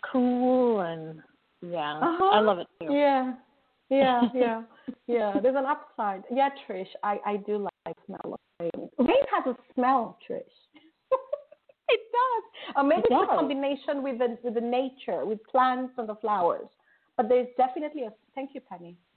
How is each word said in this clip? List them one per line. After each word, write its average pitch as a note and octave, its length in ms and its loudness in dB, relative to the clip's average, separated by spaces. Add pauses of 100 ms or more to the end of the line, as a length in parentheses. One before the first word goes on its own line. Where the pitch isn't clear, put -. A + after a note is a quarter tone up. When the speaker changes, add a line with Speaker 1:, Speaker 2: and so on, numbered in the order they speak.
Speaker 1:
cool B3 800 2
and, D#3+ 420 -8 (400)
yeah, D#3 380 -6
Speaker 2:
Uh-huh. E4+ 320 2
Speaker 1:
I G#3+ 80 8
love G#3+ 180 4
it - 80 -10 (140)
too. - 120 -4
Speaker 2:
Yeah, C4+ 420 2 (540)
yeah, C4 420 4
Speaker 1:
<laughs> B3+ 40 -10
Speaker 2:
yeah, A3+ 280 0 (440)
yeah. G#3+ 320 0
There's B3 160 4
an C4+ 100 0
upside. A3 640 -6
Yeah, C4+ 220 2 (160)
Trish, F#3+ 220 -8 (160)
I, G#3 200 -2
I G#3 120 -2
do G#3 220 -4
like G3 140 -6 (120)
the E3+ 100 -10 (100)
smell F#3 300 -12
of - 60 -16 (180)
rain. - 400 -8
Rain F#4 320 4
has F#4 160 0
a B3 100 -2 (160)
smell, B3 460 0 (100)
Trish. - 140 -8 (680)
<laughs> - 760 -6
It A#4+ 120 4 (120)
does. A#4+ 600 -2
Or C#4+ 80 2
maybe C#4+ 200 4
Speaker 1:
It A#4 100 4
Speaker 2:
it's D4+ 100 6
a F#4+ 40 4
Speaker 1:
does. - 120 2
Speaker 2:
combination C#4 640 -2
with C4 160 -4
the, A#3+ 240 -2
with A#3 120 -4
the A#3 60 0
nature, A#3+ 640 -2
with G#3 200 -4
plants B3+ 540 0
and A3+ 100 -6
the G#3+ 80 -10
flowers. F#3+ 500 0 (500)
But A3+ 120 0
there's B3 180 4 (100)
definitely D4 500 -2
a, G#3 60 -12 (220)
thank C4+ 220 -10
you, B3 40 -12
Penny. F3 360 -18 (200)